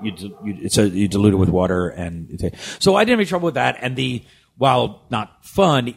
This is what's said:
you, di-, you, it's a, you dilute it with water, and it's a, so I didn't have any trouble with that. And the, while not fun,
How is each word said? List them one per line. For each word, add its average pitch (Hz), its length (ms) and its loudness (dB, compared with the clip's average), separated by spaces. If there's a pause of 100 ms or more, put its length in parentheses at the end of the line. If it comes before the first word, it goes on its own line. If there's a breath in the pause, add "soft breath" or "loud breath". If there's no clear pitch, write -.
you, 107 100 -6
di-, 95 220 -14 (100)
you, 101 180 -8
it's - 160 -2
a, 104 100 4
you 95 200 0
dilute 101 260 4
it 95 40 2
with 92 100 4
water, 90 400 0
and 85 420 -10
it's 87 140 -10
a, 87 80 -4 (280 loud breath)
so 190 140 4
I 202 80 4
didn't 240 120 2
have 220 60 2
any 196 60 0
trouble 175 200 -2
with 156 80 -2
that. 127 260 0
And 127 160 -6
the, 127 260 -4 (340 soft breath)
while 127 540 0
not - 340 -6
fun, 139 520 2